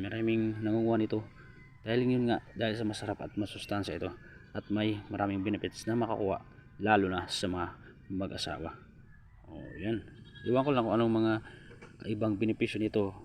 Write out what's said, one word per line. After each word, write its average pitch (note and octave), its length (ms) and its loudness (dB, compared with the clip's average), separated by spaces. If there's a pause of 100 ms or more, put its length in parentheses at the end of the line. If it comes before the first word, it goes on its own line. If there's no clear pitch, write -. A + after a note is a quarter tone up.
maraming A2 560 2
nangunguha A2+ 400 2
nito. G#2+ 240 0 (640)
Dahil A#2+ 160 4
yun B2 240 4
nga, A2+ 240 2
dahil A2 240 0
sa A#2 80 -4
masarap G#2 400 -2
at - 160 -8
masustansya G2 560 -4
ito F2 160 -4 (400)
at - 160 -6
may G#2 400 2
maraming G2+ 320 0
benefits F#2+ 480 -2
na A2+ 80 0
makakuha, A2 480 0 (400)
lalo G2+ 240 6
na F#2 240 0
sa - 160 -2
mga F2+ 320 -4 (320)
mag-asawa. E2 640 -6 (720)
Oh, D2+ 320 -12
yan. G2+ 240 -2 (400)
Iwan B2+ 240 2
ko C#3+ 80 4
lang A#2+ 80 4
kung A2 160 4
anong A#2 160 4
mga A2+ 180 4 (760)
ibang G#2+ 240 2
benepisyo A2 480 0
nito, G2+ 420 0